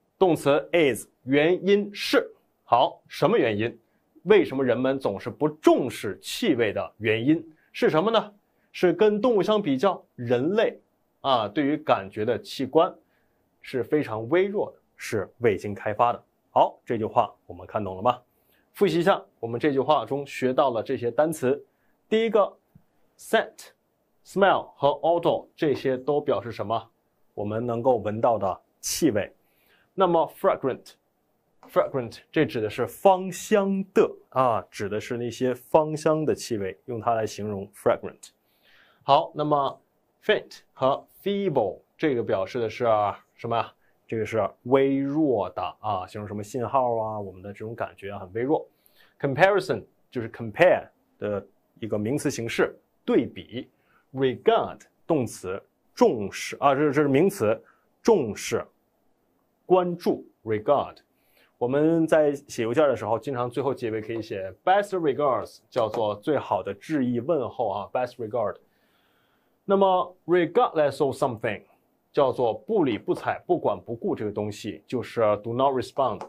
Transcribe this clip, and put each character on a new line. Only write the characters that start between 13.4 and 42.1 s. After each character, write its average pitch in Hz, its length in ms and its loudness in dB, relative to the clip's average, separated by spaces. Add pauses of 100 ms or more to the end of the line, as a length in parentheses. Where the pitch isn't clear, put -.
是 123 200 -6
非 151 200 0
常 117 260 -8
微 180 180 2
弱 202 260 -4
的， - 60 -20 (180)
是 - 420 -6
未 110 180 2
经 101 180 -8
开 107 200 -6
发 120 180 2
的。 - 100 -12 (280)
好， 151 360 0
这 123 100 -2
句 107 80 -4
话 107 260 0 (160)
我 - 60 -18
们 90 140 -18
看 107 180 -6
懂 92 120 -8
了 92 40 -12
吗？ 123 180 0 (540)
复 202 140 2
习 165 140 2
一 - 20 -2
下 175 200 2 (160)
我 117 80 -8
们 117 140 -6
这 151 100 2
句 135 100 0
话 127 260 2
中 139 200 -6
学 127 280 -4
到 139 160 4
了 113 120 -2
这 131 140 -4
些 117 140 -4
单 151 200 2
词。 139 320 -2 (460)
第 220 160 2
一 226 60 -2
个， 202 200 2 (680)
scent、 - 540 -4 (520)
smell 180 500 2
和 143 140 0
odor， 165 680 0
这 147 200 0
些 131 240 -2
都 147 200 -2
表 139 220 0
示 117 100 -10
什 101 160 -8
么？ 110 240 -4 (440)
我 107 100 -8
们 110 200 -4
能 120 180 -4
够 127 140 4
闻 104 240 -4
到 120 180 2
的 95 220 -4 (200)
气 - 300 0
味。 101 200 -2 (600)
那 190 140 2
么 165 200 2 (140)
fragrant，fragrant， - 1800 -4 (120)
这 156 140 2
指 - 140 -8
的 104 100 -2
是 117 160 -2
芳 185 440 2
香 196 600 0
的 202 180 4 (200)
啊， 120 400 2
指 104 180 -6
的 101 100 -4
是 117 200 -6
那 120 120 -4
些 127 240 -2
芳 156 400 0
香 156 300 0
的 117 100 2
气 - 220 -6
味， 95 300 -6
用 120 120 -8
它 117 140 -2
来 110 140 0
形 104 200 -10
容 98 280 -8
fragrant。 - 560 -2 (720)
好， 147 320 4
那 151 100 -4
么 143 340 0 (460)
faint - 360 -2 (120)
和 - 340 0 (160)
feeble， 160 580 -2 (180)
这 156 160 0